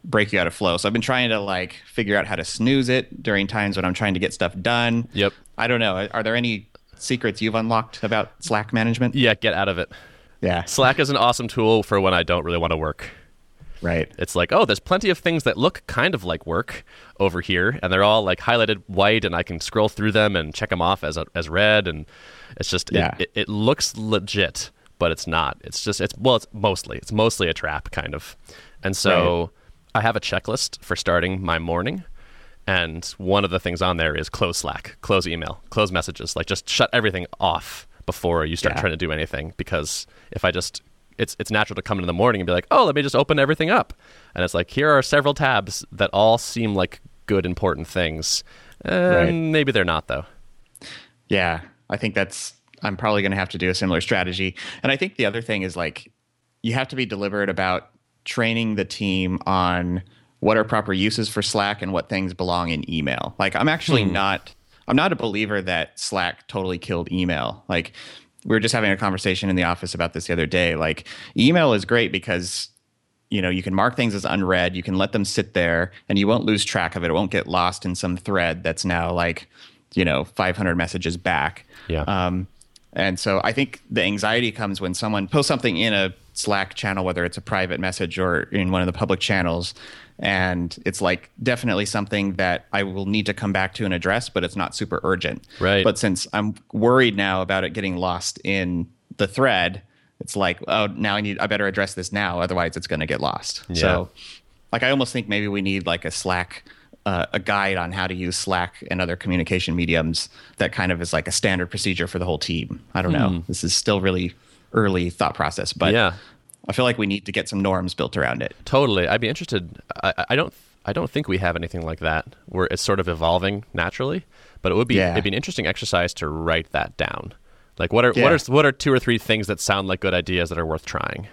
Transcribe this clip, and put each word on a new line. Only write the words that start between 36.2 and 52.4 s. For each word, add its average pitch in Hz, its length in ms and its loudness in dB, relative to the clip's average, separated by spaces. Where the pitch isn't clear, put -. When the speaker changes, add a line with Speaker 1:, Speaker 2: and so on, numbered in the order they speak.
Speaker 2:
like, 85 120 -4
just - 220 -4
shut - 260 2
everything 95 320 2
off - 460 0
before 85 400 0
you 80 100 -2
start 76 200 0
Speaker 1:
Yeah. 76 40 0
Speaker 2:
trying 92 120 0
to 80 40 -6
do 82 160 -2
anything. 78 440 -4
Because - 500 -4
if - 120 -4
I 90 60 4
just, 87 300 -6
it's, 110 200 -4
it's - 120 -6
natural 107 260 0
to 98 60 -6
come 101 160 -2
in 87 80 -2
the 87 60 -2
morning 104 300 2
and 85 40 -2
be 87 60 0
like, 90 180 2
"Oh, 247 140 6
let 147 100 2
me 143 80 2
just 139 140 0
open 147 220 4
everything 156 320 2
up." - 240 2
And 90 100 0
it's 87 100 -2
like, 87 160 0
"Here 147 200 2
are 139 120 6
several 143 320 4
tabs 120 560 0
that 98 220 0
all 110 260 6
seem 113 360 -2
like 92 260 -2
good, 95 200 2
important 87 420 -2
things." 80 560 -2
And 180 340 2
Speaker 1:
Right. 170 180 4
Speaker 2:
maybe 156 380 2
they're 101 120 4
not, 80 240 0
though. 64 180 -4
Speaker 1:
Yeah, 85 320 2
I 104 60 -2
think 104 180 -4
that's, - 400 -2